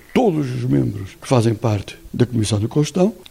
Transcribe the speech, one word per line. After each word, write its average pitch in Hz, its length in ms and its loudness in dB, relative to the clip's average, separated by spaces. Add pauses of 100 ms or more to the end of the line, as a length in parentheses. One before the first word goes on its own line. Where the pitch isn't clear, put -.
(120)
todos 156 420 2
os 123 100 -6
membros 120 560 -2
que - 60 -18
fazem 113 280 4
parte 104 420 -4 (160)
da 117 140 2
Comissão 110 320 0
de 104 100 0
Cogestão 180 460 0 (160)